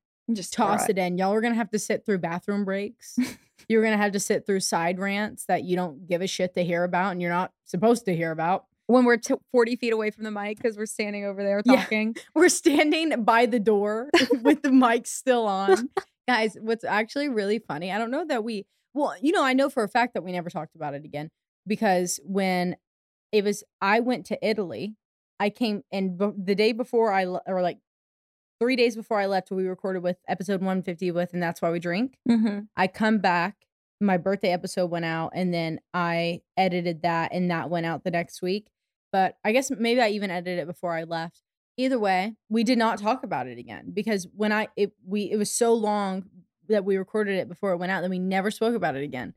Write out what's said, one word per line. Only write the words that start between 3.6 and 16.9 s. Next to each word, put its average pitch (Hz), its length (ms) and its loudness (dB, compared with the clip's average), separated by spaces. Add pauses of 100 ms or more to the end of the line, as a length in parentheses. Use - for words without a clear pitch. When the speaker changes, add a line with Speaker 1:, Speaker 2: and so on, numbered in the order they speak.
Speaker 2:
You're 220 140 6
gonna 220 140 4
have 208 160 2
to 196 80 0
sit 196 260 0
through 196 140 2
side 180 400 0
rants 196 460 -4
that 180 180 2
you 180 100 0
don't 180 320 -4
give 175 160 -2
a 190 60 -2
shit 180 260 -2
to 180 80 0
hear 175 220 0
about 180 260 0
and 180 100 -6
you're 175 120 -2
not 180 200 -2 (120)
supposed 226 400 2
to 185 100 0
hear 165 160 -2
about. 160 360 -2 (200)
Speaker 1:
When 247 180 6
we're 240 120 6
t-, 247 180 -2 (160)
forty 240 240 2
feet 240 180 -2
away 214 200 -2
from 214 100 -14
the 220 80 -6
mic 208 320 -8
'cause 220 160 -2
we're 214 80 -4
standing 208 380 -6
over 196 180 -6
there 202 220 2
Speaker 2:
Yeah. 247 180 6
Speaker 1:
talking. 220 320 -2 (100)
Speaker 2:
<laughs> - 100 -20
We're 320 140 6
standing 302 760 2
by 233 220 6
the 233 120 2
door 214 540 0
<laughs> 269 300 4
with 294 200 4
the 285 80 2
mic 247 380 6
still 240 400 0
on. 196 420 2 (180)
Speaker 1:
<laughs> - 200 -14
Speaker 2:
Guys, 226 320 0
what's 220 240 -4
actually 226 440 -2